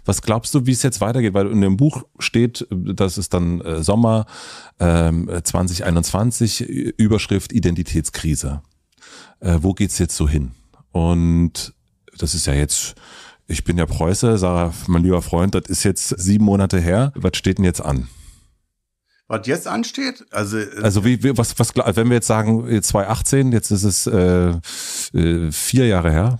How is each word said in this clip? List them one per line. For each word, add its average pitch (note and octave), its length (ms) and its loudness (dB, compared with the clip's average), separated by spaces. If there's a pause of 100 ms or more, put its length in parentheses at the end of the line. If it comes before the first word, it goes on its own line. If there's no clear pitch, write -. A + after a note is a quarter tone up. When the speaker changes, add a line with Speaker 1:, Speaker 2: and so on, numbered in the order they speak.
Speaker 1:
was G2+ 160 -2
glaubst A2+ 320 -2
du, C3 140 2
wie C3 60 4
es A#2 100 0
jetzt C3 180 -2
weitergeht? A2 320 0
Weil G2 160 2
in G#2+ 120 2
dem G2 160 4
Buch C3 260 2 (160)
steht, - 520 -2
das F#2+ 460 -2
ist - 160 -6
dann, F2 280 0
äh, D#2+ 240 -4
Sommer, A2 420 2 (540)
ähm, E2+ 500 2 (140)
zwanzig F2+ 400 -2
einundzwanzig, G2 760 0
Überschrift - 920 0
Identitätskrise. E2 1120 -2 (760)
Äh, E2+ 240 2
wo F#2+ 120 2
geht's - 260 -2
jetzt E2+ 160 0
so D#2 120 2
hin? C#2+ 220 0 (400)
Und E2+ 840 0 (460)
das E2 160 -4
ist D#2+ 120 -4
ja C#2 80 0
jetzt, - 420 -2 (540)
ich E2+ 140 -6
bin E2+ 140 -2
ja E2 80 2
Preuße, F#2+ 500 0
sag, F2 360 0 (160)
mein E2+ 140 4
lieber F2+ 200 2
Freund, F2+ 320 0
das F2+ 140 -2
ist F2+ 140 -4
jetzt - 280 -2 (100)
sieben G2+ 240 2
Monate G2 360 2
her. G2+ 360 2
Was F#2 180 -2
steht F#2+ 220 -2
denn G2 80 2
jetzt - 160 0
an? B1+ 260 -4 (1200)
Speaker 2:
Was G#2+ 200 -6
jetzt E3 200 -4
ansteht? A#3 640 -6
Also, G#2 260 -4
äh G#2+ 240 -6
Speaker 1:
Also G#2 240 2
wie, B2 180 2
wie, C3 140 2
was, - 200 -2
was, A#2 140 0
gla-, A#2 240 0
wenn A2+ 140 2
wir B2 60 4
jetzt A2+ 100 0
sagen, A2+ 420 0
äh, A2 140 2
zwei G2 260 0
achtzehn, C3 440 0
jetzt A2 180 0
ist G2+ 140 2
es, F#2+ 220 0
äh, F2+ 440 4 (640)
äh, E2+ 360 2
vier B2 360 0
Jahre F2 240 2
her. G#2+ 300 2